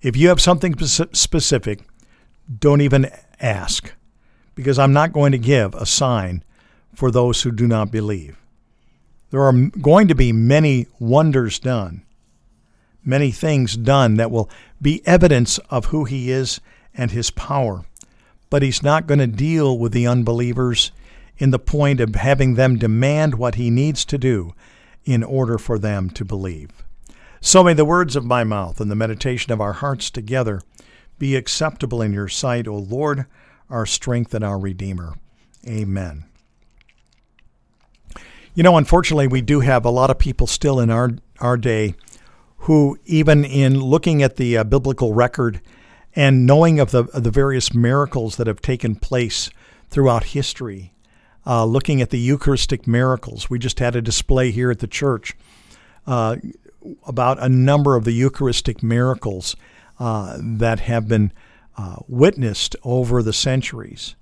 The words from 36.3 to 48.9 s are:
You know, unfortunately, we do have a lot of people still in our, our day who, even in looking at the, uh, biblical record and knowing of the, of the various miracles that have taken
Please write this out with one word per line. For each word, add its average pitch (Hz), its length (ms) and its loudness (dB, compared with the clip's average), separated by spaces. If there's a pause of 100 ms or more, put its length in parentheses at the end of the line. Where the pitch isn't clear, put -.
You 170 80 2
know, 175 160 8
unfortunately, 156 480 2
we 127 160 0
do 143 180 2
have 127 240 2
a 120 60 2
lot 127 200 2
of 127 80 0
people 131 280 2
still 135 340 0
in 117 100 2
our, 120 200 0 (300)
our 123 160 0
day 110 380 -2 (680)
who, 147 440 2
even 151 400 4
in 135 360 2
looking 147 420 2
at 135 140 0
the, 120 200 0
uh, 110 80 2
biblical 123 480 0
record 120 480 -2 (540)
and 135 320 4
knowing 156 340 6
of 135 100 0
the, 123 220 2
of 131 100 -6
the 113 80 0
various 135 440 0
miracles 120 600 0
that 120 100 -2
have 107 160 -6
taken 120 340 -4